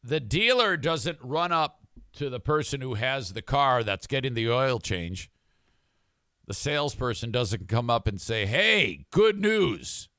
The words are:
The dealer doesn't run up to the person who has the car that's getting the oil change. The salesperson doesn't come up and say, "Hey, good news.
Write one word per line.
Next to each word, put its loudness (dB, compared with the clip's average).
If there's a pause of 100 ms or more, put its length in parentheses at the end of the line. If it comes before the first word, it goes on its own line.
The -2
dealer 2
doesn't -4
run -2
up 0 (320)
to -6
the -6
person 0
who -6
has -2
the -8
car 2
that's -4
getting -2
the 0
oil 2
change. -6 (1200)
The -6
salesperson -2
doesn't -2
come 0
up 2
and -4
say, -2
"Hey, 2
good 4
news. 0